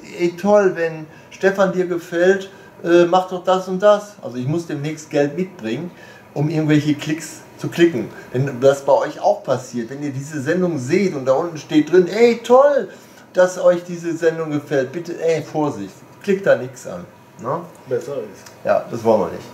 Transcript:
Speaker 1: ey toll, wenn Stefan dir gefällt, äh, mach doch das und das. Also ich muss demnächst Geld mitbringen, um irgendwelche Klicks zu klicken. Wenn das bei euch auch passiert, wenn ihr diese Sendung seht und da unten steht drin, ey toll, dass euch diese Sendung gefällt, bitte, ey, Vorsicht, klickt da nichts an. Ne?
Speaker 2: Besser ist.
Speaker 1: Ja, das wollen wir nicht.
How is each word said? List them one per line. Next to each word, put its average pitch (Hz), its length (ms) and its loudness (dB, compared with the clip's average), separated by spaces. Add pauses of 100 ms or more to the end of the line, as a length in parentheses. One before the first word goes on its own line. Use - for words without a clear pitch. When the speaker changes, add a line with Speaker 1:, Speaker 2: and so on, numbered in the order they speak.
(180)
Speaker 1:
ey 175 180 0
toll, 202 400 4
wenn 160 300 -4 (240)
Stefan 190 440 0
dir 180 140 -2
gefällt, 175 640 0 (340)
äh, 175 220 6
mach 185 220 2
doch 180 160 -8
das 185 240 0
und 185 160 -4
das. 208 300 4 (100)
Also 120 140 -10
ich 123 100 -6
muss 165 200 -4
demnächst 151 420 -8
Geld 147 260 0
mitbringen, 160 540 -6 (460)
um 147 120 0
irgendwelche 151 460 2
Klicks - 440 -8 (200)
zu 143 120 -8
klicken. 165 400 2 (220)
Wenn 131 300 -2
das 139 200 4
bei 143 120 2
euch 110 260 0
auch - 240 0
passiert, 123 460 -6
wenn 139 140 -10
ihr 143 80 -6
diese 143 280 -8
Sendung 170 380 -2
seht 160 380 0
und 131 100 -6
da 131 80 4
unten 160 240 -2
steht 151 340 0
drin, 175 160 6
ey 226 360 2
toll, 262 460 4 (440)
dass 180 240 2
euch 175 260 2
diese 170 320 -8
Sendung 160 360 -2
gefällt, 139 400 -2
bitte, 170 280 -10
ey, 165 220 0
Vorsicht, 139 540 -6 (260)
klickt 196 240 -2
da 135 100 6
nichts 127 300 -10
an. 90 180 -12 (380)
Ne? 147 200 -6 (260)
Speaker 2:
Besser 131 300 -6
ist. 107 260 -14 (220)
Speaker 1:
Ja, 98 260 2
das 117 120 -8
wollen 110 180 4
wir 87 60 -2
nicht. 87 260 -10